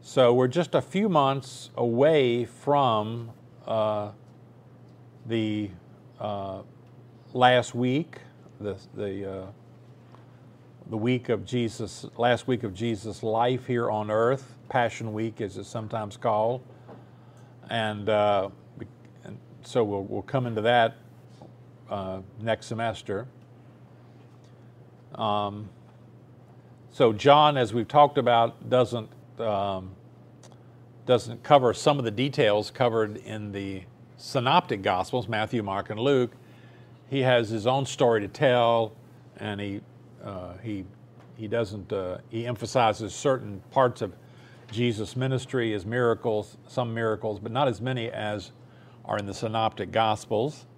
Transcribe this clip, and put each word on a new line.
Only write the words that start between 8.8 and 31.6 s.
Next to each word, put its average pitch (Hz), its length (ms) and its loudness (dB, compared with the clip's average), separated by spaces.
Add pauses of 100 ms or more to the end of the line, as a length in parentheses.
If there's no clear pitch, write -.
the, 98 360 -6
uh, 95 140 -10 (1400)
the 110 80 -6
week 120 320 0
of 101 160 0
Jesus, 117 600 -4 (120)
last 120 300 2
week 123 160 0
of 98 100 -6
Jesus' 107 480 -6
life 120 460 0
here 120 240 0
on 107 180 -4
earth, 117 460 0 (120)
Passion 113 460 -2
Week 110 260 -6
as 95 180 -8
it's 98 120 -14
sometimes 107 480 -8
called. 120 440 0 (1080)
And, 107 400 -2
uh, 104 400 4 (280)
we, - 100 -14 (360)
and - 140 -14 (240)
so - 220 0
we'll, 101 200 -2
we'll 104 200 -6
come 127 240 -2
into 110 140 -4
that, 117 340 4 (960)
uh, 95 320 -6 (200)
next 110 240 -2
semester. 110 600 -6 (1900)
Um, 104 540 -4 (1200)
so 117 220 4
John, 143 420 6
as 117 180 0
we've 117 140 -2
talked 147 300 6
about, 117 520 2
doesn't, 120 400 0 (300)
um, 98 520 -2 (1120)
doesn't 117 380 0
cover 127 300 6